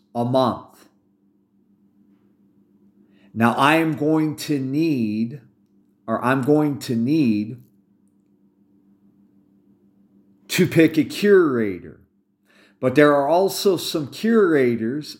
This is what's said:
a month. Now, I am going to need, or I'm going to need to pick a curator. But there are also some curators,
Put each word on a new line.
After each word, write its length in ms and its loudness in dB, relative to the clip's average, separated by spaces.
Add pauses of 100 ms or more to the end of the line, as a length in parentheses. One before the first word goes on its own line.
(140)
a 120 -4
month. 640 -4 (2500)
Now, 200 2
I 240 2
am 180 -2
going 420 -2
to 220 -4
need, 840 -4 (640)
or 180 -4
I'm 180 0
going 380 0
to 160 -6
need 680 -2 (2750)
to 180 2
pick 300 2
a 60 0
curator. 1000 0 (760)
But 160 -2
there 180 6
are 140 2
also 500 0
some 300 -8
curators, 1120 0